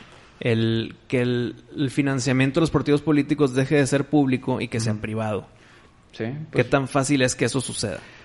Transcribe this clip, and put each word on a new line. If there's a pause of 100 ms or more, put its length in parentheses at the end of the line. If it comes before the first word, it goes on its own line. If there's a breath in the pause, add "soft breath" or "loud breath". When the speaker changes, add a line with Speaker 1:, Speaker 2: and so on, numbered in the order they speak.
(400 soft breath)
Speaker 1:
El, (120)
que
el, (200)
el
financiamiento
de
los
partidos
políticos
deje
de
ser
público
y
que
sea
Speaker 2:
Ujú.
Speaker 1:
privado. (640 soft breath)
Speaker 2:
Sí,
Speaker 1:
¿Qué (160)
Speaker 2:
pues
Speaker 1:
tan
fácil
es
que
eso
suceda? (280 loud breath)